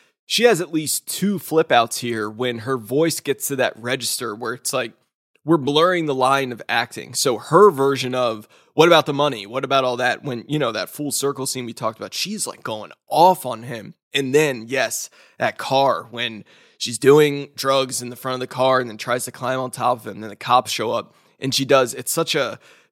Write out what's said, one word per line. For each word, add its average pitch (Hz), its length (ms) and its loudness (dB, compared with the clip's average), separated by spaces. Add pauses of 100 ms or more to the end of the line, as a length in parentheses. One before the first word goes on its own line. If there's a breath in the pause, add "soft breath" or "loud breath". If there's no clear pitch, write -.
(260 soft breath)
she - 180 0
has 214 160 6
at 165 120 -8
least 156 360 -4
two 196 300 -2
flip 160 320 0
outs 117 280 4
here 113 300 -4
when 113 320 -6
her 131 180 -4
voice 139 420 0
gets - 280 -4
to 139 80 -4
that 123 220 0
register 120 560 -6
where 117 200 -8
it's - 180 -8
like, 120 200 -4 (520)
we're 160 120 4
blurring 156 480 2
the 143 100 -2
line 131 380 2
of 110 160 -10
acting. 120 460 -4
So 120 240 0
her 190 320 8
version 135 440 0
of, 113 320 -2 (280 soft breath)
"What 160 140 8
about 165 180 6
the 147 80 -4
money? 135 320 -2
What 131 180 -6
about 135 200 2
all 123 120 0
that?" 123 260 -2
When, 123 260 -8
you 151 100 -2
know, 127 120 0
that 101 200 -6
full 147 220 -8
circle 139 340 -4
scene 127 180 -6
we 117 80 -10
talked 113 260 -6
about, 104 140 -12
she's, 202 340 -6
like, - 160 -14
going 107 300 -10 (160)
off 170 380 4
on 117 160 -8
him. 120 320 -14 (180)
And 135 220 -2
then, 135 340 2
yes, 120 400 -4 (300 soft breath)
that 117 180 -4
car, 131 540 0
when 117 340 -8 (320 soft breath)
she's 113 220 -8
doing 143 580 4
drugs 135 460 -2
in 123 80 -10
the 123 60 -14
front 127 180 -6
of 127 60 -6
the 127 140 -4
car 131 260 4
and 120 100 -6
then 107 80 -14
tries 123 260 -4
to 120 80 -10
climb 131 280 -4
on 127 100 -6
top 120 300 -2
of 110 60 -18
him, 98 140 -12
then 107 80 -12
the 101 80 -14
cops 123 360 2
show 113 180 -4
up 113 240 -6 (260 soft breath)
and 131 140 -4
she 135 100 -2
does, 131 300 4
it's 127 180 -8
such 160 220 -2
a, 131 240 -4 (340 soft breath)